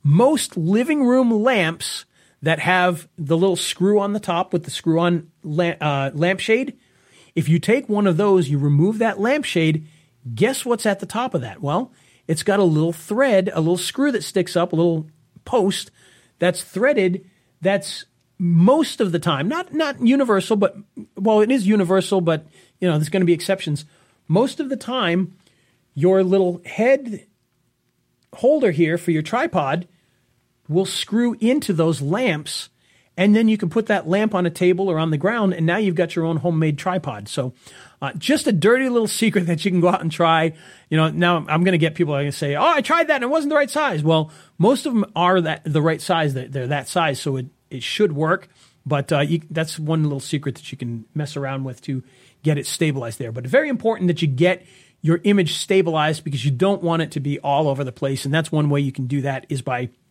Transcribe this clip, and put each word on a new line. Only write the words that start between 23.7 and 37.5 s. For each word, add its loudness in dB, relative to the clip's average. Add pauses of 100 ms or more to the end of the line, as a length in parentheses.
Most 0
of -6
the -4
time, -2 (580)
your 2
little 0
head -2 (1120)
holder 2
here 0
for -2
your 0
tripod -2 (840)
will 0
screw -2
into 0
those 0
lamps, -4 (480)
and 6
then 4
you 2
can -2
put -2
that 0
lamp 0
on 0
a 0
table 2
or 0
on 0
the 0
ground, 0
and -2
now 2
you've 0
got -2
your 0
own -2
homemade 0
tripod. -6
So, -6 (480)